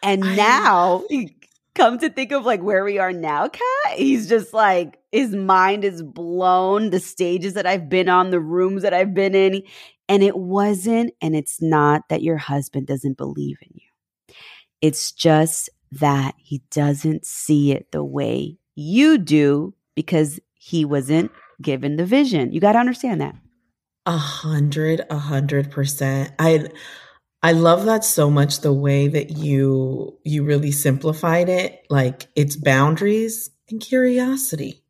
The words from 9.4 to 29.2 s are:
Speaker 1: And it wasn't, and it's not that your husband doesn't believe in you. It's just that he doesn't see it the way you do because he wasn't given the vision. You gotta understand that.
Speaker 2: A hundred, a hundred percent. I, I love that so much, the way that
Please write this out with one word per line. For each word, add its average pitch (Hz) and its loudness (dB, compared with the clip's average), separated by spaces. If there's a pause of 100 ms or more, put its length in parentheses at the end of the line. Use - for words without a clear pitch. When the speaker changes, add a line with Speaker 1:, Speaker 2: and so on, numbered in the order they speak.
Speaker 1:
And 196 4
it 196 2
wasn't, 202 -2
and 160 -2
it's - -6
not 151 2
that 160 -2
your 165 -2
husband 143 -6
doesn't 135 -6
believe 143 -8
in - -20
you. - -20 (440)
It's - -2
just 160 0 (220)
that 139 0
he - -10 (100)
doesn't 147 -2
see 143 0
it - -6
the 147 -4
way 139 -6 (180)
you 240 2
do 147 2 (220)
because 156 0 (140)
he 160 -4
wasn't 143 0 (300)
given 139 -4
the 170 0
vision. 214 2
You 165 -2
gotta 208 4
understand 247 -2
that. 143 -6 (680)
Speaker 2:
A 170 -2
hundred, 156 -2
a 156 -6
hundred 143 -2
percent. 135 -4
I, 160 2 (720)
I 165 4
love 165 4
that 220 2
so 147 2
much, 143 2
the 143 2
way 139 2
that 151 -4